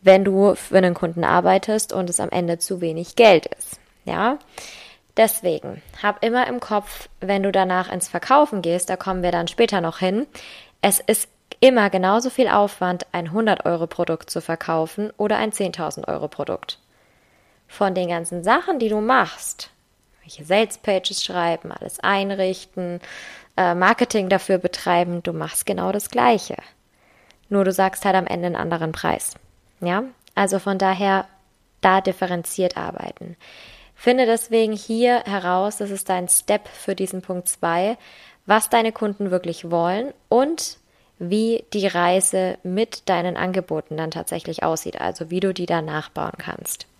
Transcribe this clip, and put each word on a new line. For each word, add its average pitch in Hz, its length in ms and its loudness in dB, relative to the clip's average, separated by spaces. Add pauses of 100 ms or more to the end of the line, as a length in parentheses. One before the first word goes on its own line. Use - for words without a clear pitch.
wenn 190 240 8
du 196 300 6
für - 240 2
einen 180 160 4
Kunden 170 300 -4
arbeitest 190 680 2
und 185 180 -2
es - 100 -2
am - 100 -4
Ende 170 280 -2
zu 180 220 -6
wenig 165 360 -6
Geld 208 300 8
ist. - 320 -12 (260)
Ja? 202 340 -2 (800)
Deswegen, - 640 0 (200)
hab 208 220 -2
immer 240 220 2
im 247 140 -6
Kopf, - 480 -6 (120)
wenn 196 220 0
du 196 80 0
danach 185 400 0
ins 185 180 -6
Verkaufen 262 540 2
gehst, 175 260 0
da 185 80 -2
kommen 185 260 -4
wir 175 100 0
dann 170 160 -2
später - 320 0
noch 165 180 -4
hin, 202 280 0 (540)
es 196 200 2
ist - 280 0 (320)
immer 240 300 8
genauso 196 400 2
viel 247 160 2
Aufwand, 196 640 0
ein 165 220 -6
hundert-Euro-Produkt 170 960 -2
zu 170 100 -4
verkaufen 165 760 -4
oder 208 220 0
ein 220 120 0
zehntausend-Euro-Produkt. - 1300 -6 (880)
Von 190 300 -2
den 180 120 -2
ganzen 170 360 -6
Sachen, 294 340 2
die 226 100 0
du 214 120 0
machst, - 680 -2 (580)
welche 147 160 -18
Sales-Pages 196 800 0
schreiben, 170 480 -2
alles - 280 -12
einrichten, 190 1000 -2 (560)
äh, 180 180 2
Marketing 196 540 2
dafür 190 300 2
betreiben, 175 640 0
du 175 100 -4
machst 160 320 -6
genau 185 260 -2
das 202 200 -4
Gleiche. 240 460 2 (920)
Nur 202 160 2
du 190 80 2
sagst 190 320 0
halt 190 100 4
am 185 120 2
Ende 175 200 -4
einen 175 100 -2
anderen 165 360 -4
Preis. - 420 -4 (460)
Ja? 180 240 -2 (300)
Also 190 240 0
von 196 180 -4
daher, 190 500 2 (540)
da 190 220 4
differenziert 180 720 -2
arbeiten. 170 600 -10 (580)
Finde 247 320 4
deswegen 226 480 2
hier 233 500 2
heraus, 190 540 -2
das 202 120 -6
ist 196 200 -8
dein 180 180 0
Step - 400 0
für - 260 -6
diesen 185 280 -6
Punkt 180 260 -6
zwei, 180 480 0 (480)
was 214 240 2
deine 226 240 4
Kunden 202 380 -4
wirklich 175 400 -4
wollen 180 420 0 (160)
und 277 480 0 (420)
wie 214 540 0
die 196 140 0
Reise 185 760 2
mit 190 460 -4
deinen 180 300 0
Angeboten 180 580 -4
dann 160 140 -4
tatsächlich 165 520 -8
aussieht, 160 380 -2
also 160 300 -6
wie 180 100 -2
du 190 140 0
die 180 120 -6
dann 165 200 -2
nachbauen 156 500 -6
kannst. - 500 -10 (140)